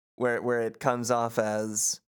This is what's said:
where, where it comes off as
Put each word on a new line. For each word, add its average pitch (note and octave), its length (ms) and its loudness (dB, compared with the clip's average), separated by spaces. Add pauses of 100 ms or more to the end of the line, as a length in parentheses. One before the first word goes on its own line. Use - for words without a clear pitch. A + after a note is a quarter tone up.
(180)
where, A#2+ 260 2
where A#2+ 180 0
it A2+ 180 -4
comes A#2+ 300 0
off A#2 300 0
as G#2+ 600 -2 (100)